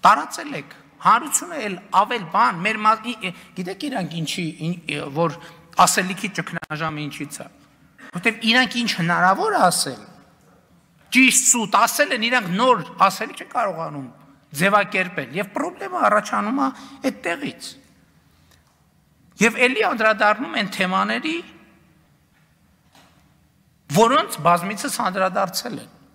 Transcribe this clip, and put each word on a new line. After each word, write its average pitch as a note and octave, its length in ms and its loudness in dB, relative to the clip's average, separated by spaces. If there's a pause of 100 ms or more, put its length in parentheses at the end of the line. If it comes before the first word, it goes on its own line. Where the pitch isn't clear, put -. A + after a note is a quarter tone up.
տարածել C#4 520 2
եք։ - 200 -12 (220)
Հանրությունը C#4 600 2
էլ G3+ 160 -6 (160)
ավել G#3+ 340 2
բան, G3 380 0
մեր G#3+ 160 -2
մա-, G#3+ 200 2
ի-, A3+ 180 -8
է, F3+ 160 -8 (200)
գիտեք D4+ 320 -8
իրանք F#3+ 300 -6
ինչի, E3+ 300 -4 (120)
ին-, E3+ 200 -4 (320)
որ D3+ 260 0 (420)
ասելիքի F#3 560 2
ճգնաժամը D#3 720 -8
ինչից D3 360 -10
է, - 100 -16 (580)
որտեվ A3 420 -4
իրանք B3 300 2
ինչ A#3 140 -2
հնարավոր F#3 640 2
է D#4 80 4
ասել, D3 380 0 (1120)
ճիշտ B3+ 400 4
սուտ A3 280 2
ասել C#4+ 360 2
են, A3 120 -2
իրանք A#3+ 240 0
նոր A3 300 2 (160)
ասելիք G3 420 0
չեն - 120 -16
կարողանում D#3+ 580 -4 (440)
ձևակերպել, F#3 840 0
և G3 160 -6
պրոբլեմը F4+ 540 -6
առաջանում G#3 520 0
է C4+ 80 0 (320)
այդտեղից։ - 680 -6 (1700)
Եվ A3 200 4
էլի C4 260 4
անդրադառնում A3 720 2
են G3+ 160 -4
թեմաների, G#3 640 -2 (2500)
որոնց A3+ 500 4
բազմիցս F3 600 0
անդրադարձել F#3 800 -2
են։ - 160 -20 (180)